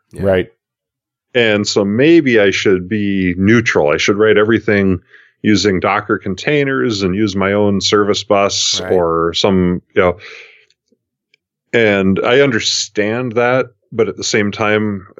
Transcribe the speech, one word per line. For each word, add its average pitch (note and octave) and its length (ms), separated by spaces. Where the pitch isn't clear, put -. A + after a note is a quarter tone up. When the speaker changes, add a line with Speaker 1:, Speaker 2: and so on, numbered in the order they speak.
Speaker 1:
Yeah. D2+ 100
Speaker 2:
Right. F#2 320
Speaker 3:
And G#2+ 340
so G#2+ 160
maybe B2+ 560
I G2+ 120
should F#2 360
be G2 480
neutral. G2 540
I D#2+ 80
should G2 200
write G#2 200
everything G2+ 640
using G#2 380
Docker G2+ 400
containers C3 840
and F#2 140
use G#2 200
my F#2+ 180
own G2+ 280
service G#2 420
bus - 560
Speaker 1:
Right. F#2 120
Speaker 3:
or E2 420
some, F2+ 480
you G2+ 80
know, F2+ 160
and G2 500
I B2 160
understand A2+ 920
that, B2 340
but A2 160
at - 100
the G2 60
same G#2 280
time, G#2+ 560